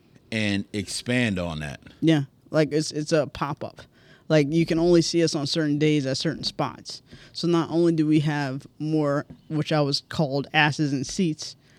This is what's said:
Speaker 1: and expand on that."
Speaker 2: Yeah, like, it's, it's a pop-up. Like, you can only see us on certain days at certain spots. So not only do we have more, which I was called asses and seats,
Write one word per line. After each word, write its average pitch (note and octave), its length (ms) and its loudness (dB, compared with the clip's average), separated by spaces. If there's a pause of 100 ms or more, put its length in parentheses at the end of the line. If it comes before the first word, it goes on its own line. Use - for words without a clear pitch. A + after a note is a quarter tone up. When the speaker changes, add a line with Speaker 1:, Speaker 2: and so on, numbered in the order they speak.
(320)
Speaker 1:
and G#2 420 -2
expand A2 680 -2
on E2+ 200 -6
that." D2 220 -10 (200)
Speaker 2:
Yeah, D#3 220 4 (280)
like, D3+ 200 0
it's, D3 200 -2
it's D3+ 200 -8
a D3+ 160 2
pop-up. - 540 -8 (460)
Like, D3+ 240 4
you E3 140 4
can E3 140 0
only E3+ 240 6
see E3+ 200 0
us D#3+ 120 0
on D3 100 -4
certain D3 320 -2
days D3+ 280 2
at C3 120 -2
certain - 260 -4
spots. - 580 -6 (300)
So - 160 -6
not E3+ 220 2
only E3+ 240 4
do D#3 140 2
we D#3 140 4
have C#3+ 440 -4 (140)
more, D3+ 460 0 (240)
which D3+ 220 -4
I D#3 100 2
was C#3+ 280 0
called C#3 440 -2
asses D3+ 400 2
and B2+ 120 -2
seats, - 500 -4 (240)